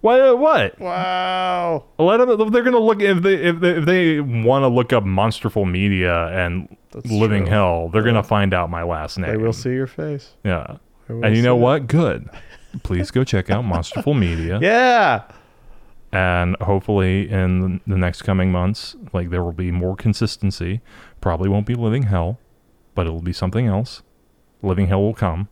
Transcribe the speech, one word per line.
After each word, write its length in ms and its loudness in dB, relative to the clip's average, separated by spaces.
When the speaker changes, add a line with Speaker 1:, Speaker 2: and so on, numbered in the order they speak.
Speaker 1:
What? 360 6
What? 400 2
Speaker 2:
Wow. 1080 -4
Speaker 1:
Let 200 4
them, 340 2
they're 120 2
gonna 160 4
look, 220 2
if 200 2
they, 140 2
if 260 0
they, 160 2
if 80 -2
they 340 2
wanna 480 2
look 240 2
up 140 2
Monsterful 680 0
Media 560 0
and 380 -4
Speaker 2:
That's 180 -12
Speaker 1:
Living 340 2
Speaker 2:
true. 80 -2
Speaker 1:
Hell, 420 2
they're 120 2
Speaker 2:
Yeah. 60 4
Speaker 1:
gonna 120 2
find 300 0
out 160 0
my 140 -6
last 340 -6
name. 140 -4
Speaker 2:
They 60 -2
will 160 0
see 180 -6
your 160 -4
face. 460 -10
Speaker 1:
Yeah. 360 -6
Speaker 2:
They 60 -10
will 100 -6
Speaker 1:
And 140 2
you 40 2
know 140 4
Speaker 2:
see 40 2
it. 40 6
Speaker 1:
what? 240 2
Good. 420 0
Please 260 -2
go 140 2
check 260 -2
out 140 0
Monsterful 560 -2
Media. 400 -2
Speaker 2:
<laughs> 20 0
Yeah. 600 2
Speaker 1:
And 480 0
hopefully 720 0
in 560 0
the 100 0
next 260 -2
coming 280 0
months, 460 -4
like, 160 -4
there 160 -2
will 80 -6
be 180 -4
more 240 -2
consistency. 880 -4
Probably 260 -2
won't 200 0
be 80 -2
Living 280 -2
Hell, 340 -2
but 100 -2
it'll 160 -6
be 100 -4
something 360 -2
else. 340 -4
Living 240 0
Hell 160 2
will 100 0
come. 380 -2